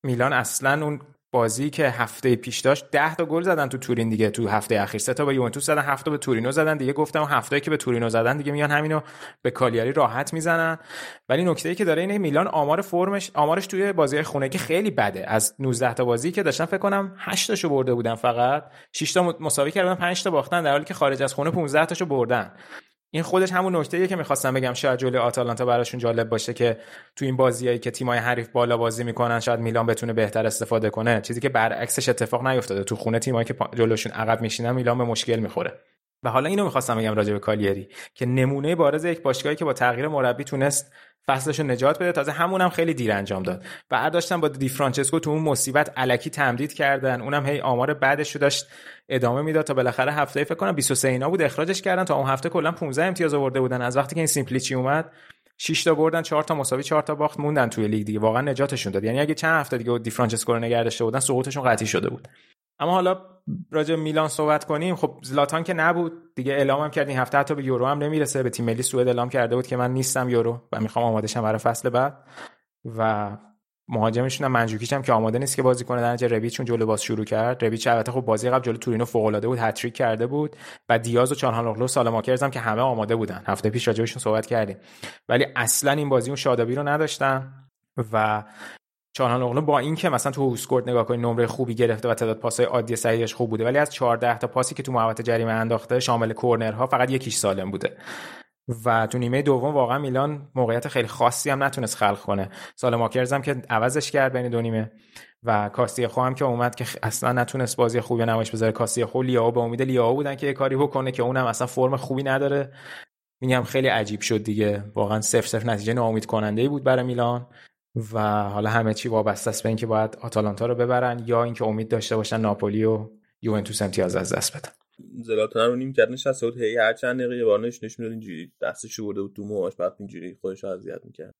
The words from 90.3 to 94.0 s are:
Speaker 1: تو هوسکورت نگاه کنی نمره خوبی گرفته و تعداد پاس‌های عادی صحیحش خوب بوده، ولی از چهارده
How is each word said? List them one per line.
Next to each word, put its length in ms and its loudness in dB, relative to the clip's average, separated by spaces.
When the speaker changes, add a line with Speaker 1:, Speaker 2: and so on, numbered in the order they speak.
Speaker 1:
تو 180 0
هوسکورت 380 0
نگاه 180 4
کنی 120 -2
نمره 300 2
خوبی 280 -4
گرفته 340 2
و 40 4
تعداد 260 0
پاس‌های 280 0
عادی 280 -2
صحیحش 380 0
خوب 160 -2
بوده، 160 -2
ولی 120 2
از 160 2
چهارده 440 0